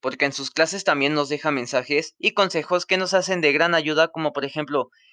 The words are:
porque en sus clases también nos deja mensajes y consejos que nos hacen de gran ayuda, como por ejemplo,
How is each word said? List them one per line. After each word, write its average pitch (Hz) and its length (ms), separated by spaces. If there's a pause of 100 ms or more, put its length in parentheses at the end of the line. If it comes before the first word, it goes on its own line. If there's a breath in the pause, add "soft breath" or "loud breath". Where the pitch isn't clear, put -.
porque - 240
en 139 80
sus 139 200
clases 160 320
también 147 280
nos 147 160
deja 147 220
mensajes 135 680
y - 160
consejos 180 520
que 185 120
nos 185 160
hacen 185 260
de 147 120
gran 165 220
ayuda, 156 340
como 160 240
por 143 120
ejemplo, 143 460 (220 soft breath)